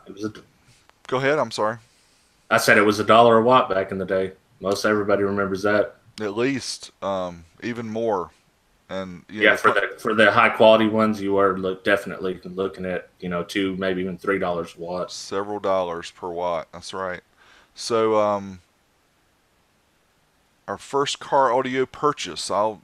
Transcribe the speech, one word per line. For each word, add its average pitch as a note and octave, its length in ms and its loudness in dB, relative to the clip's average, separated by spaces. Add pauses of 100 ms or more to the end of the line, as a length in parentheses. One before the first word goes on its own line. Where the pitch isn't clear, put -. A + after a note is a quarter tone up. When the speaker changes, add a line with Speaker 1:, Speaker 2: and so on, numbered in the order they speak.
Speaker 1:
It F#2+ 80 -18
was G2+ 120 -10
a G#2+ 80 -8 (720)
Speaker 2:
Go C3 100 0
ahead, C#3 220 2
I'm A#2 120 0
sorry. A2+ 260 -2 (720)
Speaker 1:
I A2+ 60 6
said A#2 200 6
it G#2+ 80 6
was G#2+ 140 2
a G#2+ 40 0
dollar A2+ 340 8
a A2+ 60 6
watt - 260 4
back F#2+ 220 -2
in G2 60 -6
the F#2 80 -4
day. F#2+ 280 -2 (260)
Most G2 260 -2
everybody G#2 380 2
remembers G2 400 -2
that. G#2 320 0 (260)
Speaker 2:
At G2+ 140 -6
least, B2+ 560 -4 (120)
um, F2+ 420 -6 (180)
even A#2 260 -8
more. G#2+ 420 -2 (580)
And, F#2 400 -10
you G#2 120 -6
Speaker 1:
Yeah, G#2 100 6
Speaker 2:
know, G2+ 60 0
Speaker 1:
for G#2 140 2
Speaker 2:
pro- - 20 2
Speaker 1:
the, G2 260 -4
for A2+ 140 -4
the G#2+ 180 4
high A2+ 180 4
quality A2 380 6
ones, G#2+ 340 0
you G2 160 -2
are G2 200 2
look, F#2 260 -6
definitely F#2 600 -2
looking F#2 420 -8
at, F2+ 240 -8 (100)
you F2+ 100 -10
know, F2 140 -4
two, F#2+ 340 -4
maybe F#2 240 -2
even F#2 160 -6
three G2 220 -2
dollars F2 360 -6
a E2+ 60 -16
watt. F2 300 -8
Speaker 2:
Several G2+ 480 -8
dollars F#2 520 -4
per - 180 -12
watt. E2+ 420 -6
That's - 220 -18
right. F#2+ 280 -8 (540)
So, A2 440 0
um, G2 420 -2 (2000)
our G2+ 100 -6
first - 420 -4
car C3+ 340 2
audio C3 320 0
purchase. - 640 -4
I'll G2+ 320 0